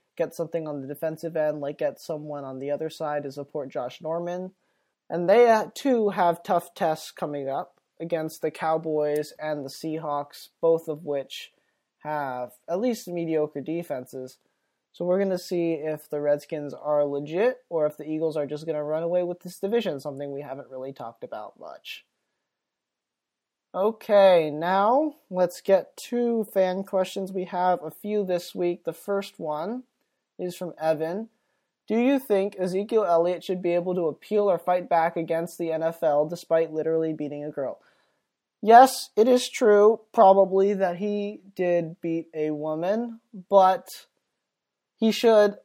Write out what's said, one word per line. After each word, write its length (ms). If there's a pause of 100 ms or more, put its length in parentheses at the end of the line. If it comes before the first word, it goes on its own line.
(160)
get 180
something 320
on 140
the 80
defensive 480
end, 240
like 180
get 220
someone 440
on 140
the 140
other 180
side 320
to 80
support 380
Josh 320
Norman. 500 (580)
And 200
they, 200
uh, 260
too, 340
have 340
tough 320
tests 380
coming 360
up 300 (220)
against 420
the 80
Cowboys 880
and 260
the 60
Seahawks, 800 (120)
both 280
of 160
which 480 (480)
have 520 (160)
at 120
least 260
mediocre 540
defenses. 760 (540)
So 120
we're 160
gonna 180
see 360
if 360
the 100
Redskins 540
are 300
legit 540 (100)
or 180
if 100
the 140
Eagles 260
are 80
just 220
gonna 160
run 220
away 180
with 160
this 220
division, 400
something 320
we 100
haven't 260
really 240
talked 300
about 380
much. 440 (1700)
Okay, 800
now 640 (160)
let's 300
get 360 (120)
to 340 (100)
fan 300
questions. 500
We 120
have 400
a 80
few 320
this 280
week. 300
The 100
first 460
one 460 (560)
is 160
from 200
Evan. 520 (580)
"Do 100
you 220
think 400
Ezekiel 460
Elliott 400
should 180
be 120
able 200
to 140
appeal 420
or 80
fight 300
back 280
against 400
the 140
N 140
F 180
L 240
despite 460
literally 400
beating 320
a 60
girl?" 300 (800)
Yes, 540
it 140
is 200
true, 520 (120)
probably, 600
that 240
he 460 (120)
did 460
beat 340
a 160
woman, 720 (280)
but 380 (1080)
he 140
should 540